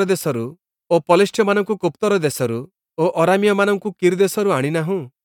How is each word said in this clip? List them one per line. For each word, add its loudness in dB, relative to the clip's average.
ଦେଶରୁ -2
ଓ 4
ପଲିଷ୍ଟ୍ୟମାନଙ୍କୁ 2
କୁପ୍ତର -2
ଦେଶରୁ -2
ଓ 0
ଅରାମୀୟମାନଙ୍କୁ 2
କିର୍ 0
ଦେଶରୁ 0
ଆଣିନାହୁଁ?" -2